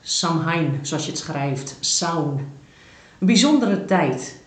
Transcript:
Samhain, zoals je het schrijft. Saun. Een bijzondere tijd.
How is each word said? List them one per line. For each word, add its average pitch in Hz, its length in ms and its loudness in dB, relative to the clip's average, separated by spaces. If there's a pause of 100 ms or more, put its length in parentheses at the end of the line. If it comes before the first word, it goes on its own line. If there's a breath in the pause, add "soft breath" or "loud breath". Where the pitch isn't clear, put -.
Samhain, 165 800 0
zoals - 240 -4
je - 60 -6
het - 80 -6
schrijft. 139 600 -6
Saun. 151 600 -2 (800 loud breath)
Een 190 80 2
bijzondere 233 580 4
tijd. 151 600 0